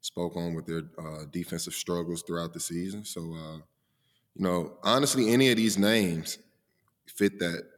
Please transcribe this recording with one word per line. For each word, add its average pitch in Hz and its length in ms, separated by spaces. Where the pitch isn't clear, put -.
spoke 87 340
on 85 180
with 80 120
their, 82 160
uh, 78 340
defensive 85 420
struggles 87 480
throughout 85 300
the 82 80
season. 95 440
So, - 160
uh, 80 220
you 95 80
know, 87 400
honestly, 127 460
any 127 200
of 120 60
these 110 200
names 98 640
fit 101 340
that 85 240